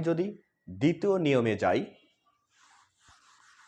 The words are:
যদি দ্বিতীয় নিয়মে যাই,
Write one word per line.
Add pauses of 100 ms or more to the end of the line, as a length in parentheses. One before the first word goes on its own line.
যদি (560)
দ্বিতীয় (100)
নিয়মে (100)
যাই, (1900)